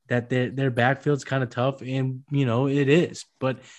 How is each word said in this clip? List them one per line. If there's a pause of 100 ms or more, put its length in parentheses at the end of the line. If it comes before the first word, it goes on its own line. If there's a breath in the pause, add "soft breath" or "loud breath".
that
their,
their
backfield's
kinda
tough,
and,
you
know,
it
is. (140)
But (220 soft breath)